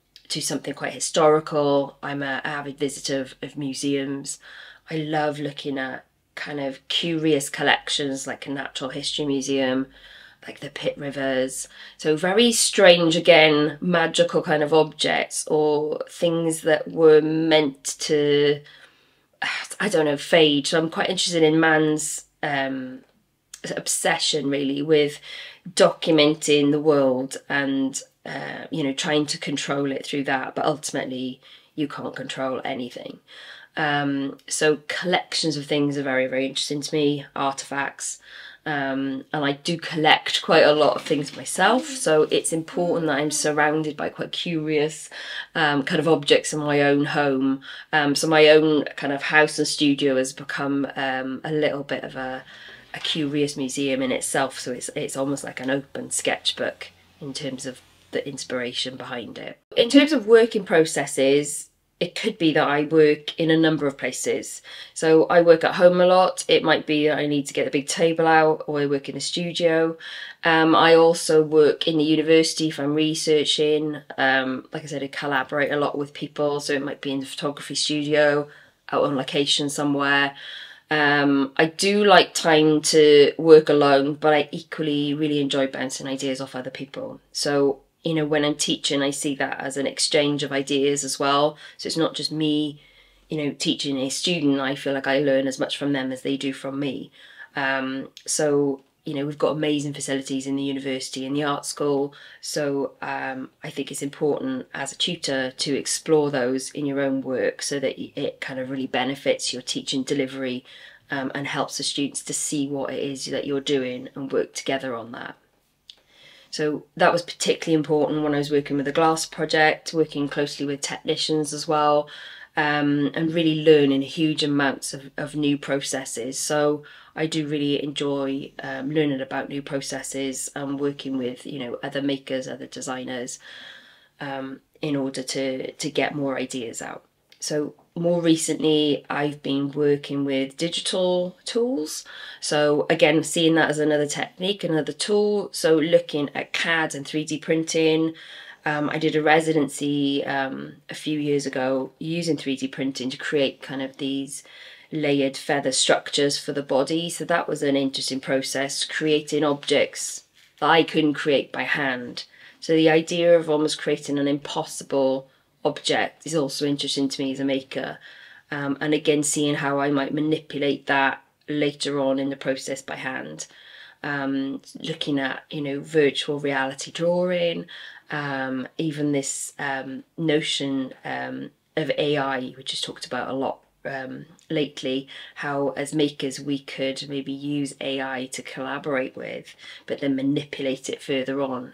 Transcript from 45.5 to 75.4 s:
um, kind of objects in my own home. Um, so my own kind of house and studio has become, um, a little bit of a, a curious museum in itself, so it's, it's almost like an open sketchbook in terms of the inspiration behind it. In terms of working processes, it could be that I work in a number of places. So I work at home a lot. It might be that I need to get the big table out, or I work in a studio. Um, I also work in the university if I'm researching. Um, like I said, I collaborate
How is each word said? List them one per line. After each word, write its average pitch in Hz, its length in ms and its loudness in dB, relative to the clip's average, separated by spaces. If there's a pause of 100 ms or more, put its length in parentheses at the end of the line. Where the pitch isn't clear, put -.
um, 147 280 2
kind 170 160 0
of 151 100 2
objects 147 420 4
in 151 80 -4
my 147 220 2
own 143 240 4
home. 135 560 0 (320)
Um, 143 220 2
so 160 120 0
my 156 220 8
own 156 340 6 (140)
kind 143 160 -4
of 135 100 -4
house 151 340 4
and 151 100 0
studio 143 500 2
has 131 160 -2
become, 139 520 -4 (100)
um, 131 500 -6
a 160 60 -4
little 151 320 0
bit 143 200 -6
of - 120 -12
a, 131 280 -8 (500)
a - 60 -12
curious 147 560 -2
museum 135 460 -2
in 127 100 0
itself, - 480 -2
so 127 140 -8
it's, 127 200 -10
it's - 220 -6
almost 139 280 -2
like 117 180 -12
an 131 80 -4
open 139 420 -4
sketchbook - 800 -4 (300)
in 139 120 -10
terms 131 320 -10
of 123 160 -12 (300)
the - 160 -4
inspiration 127 680 -6
behind 123 400 -10
it. - 200 -14 (200)
In 240 120 4
terms 285 220 8
of 220 160 0
working 226 380 6
processes, 147 1040 2 (320)
it - 160 -4
could - 220 -4
be 160 160 4
that 151 120 4
I 147 180 2
work 151 540 4
in 165 140 2
a 160 60 6
number 160 280 2
of 139 120 -2
places. 123 640 -4 (320)
So 160 320 6
I 175 160 6
work 170 240 8
at 156 100 2
home 180 240 8
a 180 60 6
lot. 185 420 4
It 156 160 4
might 156 220 4
be 151 240 2
that 147 80 2
I 147 100 -2
need 143 200 0
to - 60 -12
get 147 120 0
the - 60 -4
big 143 180 -2
table 165 360 2
out, 156 420 6
or 147 120 -2
I 143 60 2
work 143 240 -2
in 139 80 -10
a - 20 -8
studio. 165 800 0 (480)
Um, 160 320 6
I 165 160 8
also 165 500 6
work 151 460 4
in 160 80 0
the 151 80 2
university 160 640 4
if 156 100 -6
I'm 147 160 -2
researching. 151 1000 0 (200)
Um, 131 540 0
like 151 120 -10
I - 20 -16
said, 143 180 -8
I 139 40 -6
collaborate 139 680 -2